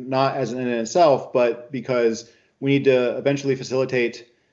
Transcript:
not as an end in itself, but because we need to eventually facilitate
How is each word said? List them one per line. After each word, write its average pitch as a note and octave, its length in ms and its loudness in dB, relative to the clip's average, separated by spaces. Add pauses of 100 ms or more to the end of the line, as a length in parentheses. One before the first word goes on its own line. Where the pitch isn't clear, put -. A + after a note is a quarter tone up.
not C3 300 0
as A#2+ 160 -4
an B2+ 60 -6
end B2 100 -4
in A#2+ 120 -2
itself, C3+ 520 2
but A#2+ 400 0
because A#2 580 -2 (300)
we C3+ 120 0
need C#3 120 2
to B2 320 2
eventually C#3 400 -2
facilitate B2 720 -4 (260)